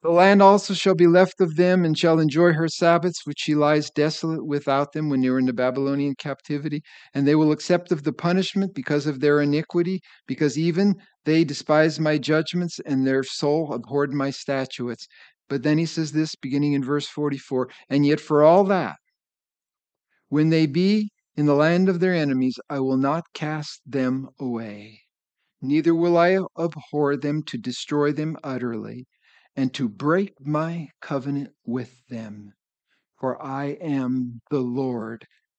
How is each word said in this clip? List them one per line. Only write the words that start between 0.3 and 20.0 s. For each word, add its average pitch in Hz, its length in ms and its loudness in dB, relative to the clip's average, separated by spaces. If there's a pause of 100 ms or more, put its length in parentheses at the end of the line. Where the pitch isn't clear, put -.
also 196 320 6
shall 185 220 2
be 170 100 6
left 180 360 6
of 156 160 0
them, 180 280 4
and 156 100 2
shall 160 240 2
enjoy 160 340 4
her 160 140 0
Sabbaths, 170 580 0
which 147 160 -10
she 151 120 -2
lies 147 380 2
desolate 156 560 -2
without 143 460 -2
them 156 160 -4
when 135 120 0
they 127 80 2
were 127 80 0
in 131 80 2
the 127 80 -2
Babylonian 139 640 -2
captivity. 147 680 -8 (320)
And 139 140 0
they 151 80 4
will 156 160 4
accept 170 400 -2
of 156 120 -2
the 147 100 -4
punishment 190 600 -2
because 143 320 -4
of 139 140 -4
their 147 220 2
iniquity, 165 580 -2 (260)
because 135 320 -2
even 175 380 2 (300)
they 160 180 4
despised 151 560 0
my 151 180 0
judgments, 160 640 -2
and 135 260 -2
their 135 160 0
soul 147 520 -2
abhorred 143 380 -4
my 139 200 -4
statutes." 131 760 -8 (440)
But 139 120 -4
then 151 160 2
he 165 80 2
says 156 280 -6
this, 156 220 -4
beginning 143 380 -2
in 139 100 -2
verse 143 240 -4
forty-four, 139 600 -6 (180)
"And 139 160 2
yet 147 160 2
for 147 220 2
all 170 220 8
that, 180 340 -2 (1300)